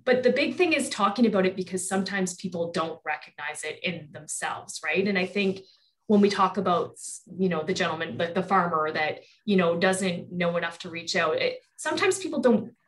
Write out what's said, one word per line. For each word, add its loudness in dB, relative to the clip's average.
but 4
the 6
big 0
thing 4
is 0
talking 2
about 4
it 0
because -6
sometimes -2
people -6
don't -4
recognize -8
it -8
in -6
themselves, -8
right? 0
And 0
I 0
think -2
when 6
we 8
talk 2
about, 0
you 2
know, -2
the -2
gentleman, -2
the, -2
the 0
farmer 2
that, -2
you 2
know, 4
doesn't 0
know -2
enough -4
to -12
reach -4
out, 2
it, -2
sometimes 0
people -4
don't 4